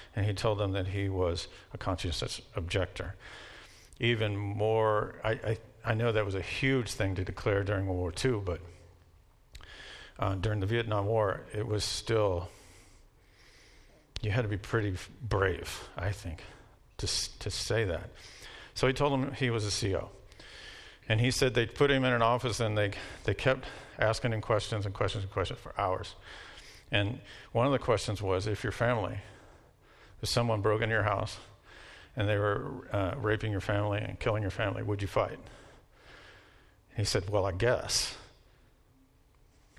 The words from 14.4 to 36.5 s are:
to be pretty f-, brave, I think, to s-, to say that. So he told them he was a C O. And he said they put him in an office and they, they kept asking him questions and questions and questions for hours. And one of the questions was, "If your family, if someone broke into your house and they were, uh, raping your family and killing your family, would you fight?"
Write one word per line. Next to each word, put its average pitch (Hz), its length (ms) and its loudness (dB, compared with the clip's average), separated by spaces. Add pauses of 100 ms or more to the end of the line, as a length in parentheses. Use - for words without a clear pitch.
to 107 60 0
be 104 80 0
pretty 104 380 0
f-, - 160 -8 (120)
brave, 98 760 0
I 95 140 0
think, 85 320 -6 (560)
to - 80 -4
s-, - 220 -2 (100)
to - 120 -4
say - 340 0
that. 85 260 -2 (640)
So - 120 2
he 131 60 6
told 143 200 2
them 131 200 0
he 123 180 0
was 110 140 2
a 104 60 0
C 98 240 0
O. - 160 -2 (960)
And 110 120 6
he 127 100 4
said 123 240 4
they 117 120 6
put 143 240 4
him 135 140 6
in 127 80 6
an 120 100 6
office 117 380 4
and 107 160 2
they, 104 140 2 (340)
they 101 100 2
kept 131 320 2 (320)
asking 110 340 2
him 107 80 0
questions 104 440 0
and 98 100 -4
questions 101 300 0
and 95 80 -8
questions - 280 -2
for - 200 -14
hours. 92 340 0 (760)
And 104 300 0 (320)
one 117 140 4
of 143 60 4
the 127 60 2
questions 107 420 0
was, 95 260 0
"If 104 160 -2
your 107 100 -2
family, 117 460 0 (1000)
if - 80 -4
someone 117 320 2
broke 107 220 4
into 110 120 2
your 104 100 4
house 104 340 0 (800)
and 101 100 0
they 104 120 2
were, - 520 -2
uh, 95 280 0
raping 107 340 0
your 98 80 0
family 104 380 0
and 104 200 -6
killing 107 240 0
your 95 80 0
family, 104 320 -2
would 104 200 -2
you 98 60 -2
fight?" - 300 0 (1600)